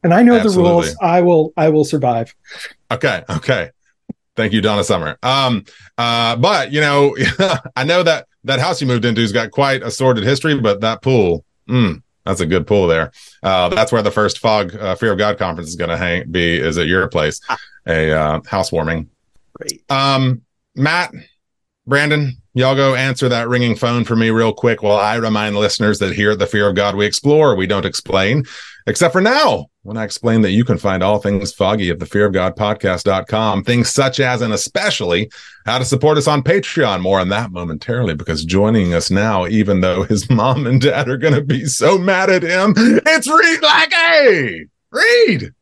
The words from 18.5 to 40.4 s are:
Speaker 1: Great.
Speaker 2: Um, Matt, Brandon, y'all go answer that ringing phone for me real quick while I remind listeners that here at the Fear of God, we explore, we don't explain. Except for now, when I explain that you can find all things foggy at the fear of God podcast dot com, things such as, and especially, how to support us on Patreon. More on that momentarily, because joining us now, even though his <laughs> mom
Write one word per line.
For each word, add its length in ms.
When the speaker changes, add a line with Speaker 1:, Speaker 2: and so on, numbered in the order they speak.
Speaker 1:
Great. 360
Speaker 2:
Um, 520
Matt, 380
Brandon, 480
y'all 220
go 200
answer 340
that 180
ringing 280
phone 280
for 120
me 140
real 240
quick 300
while 140
I 180
remind 400
listeners 440
that 140
here 180
at 80
the 80
Fear 220
of 60
God, 200
we 100
explore, 500
we 120
don't 180
explain. 600
Except 280
for 80
now, 460
when 140
I 60
explain 380
that 100
you 140
can 120
find 260
all 160
things 340
foggy 360
at 100
the 60
fear 200
of 80
God 240
podcast 460
dot 240
com, 360
things 260
such 300
as, 220
and 120
especially, 760
how 120
to 80
support 320
us 100
on 160
Patreon. 580
More 200
on 80
that 220
momentarily, 600
because 300
joining 500
us 160
now, 380
even 320
though 240
his 260
<laughs> 0
mom 380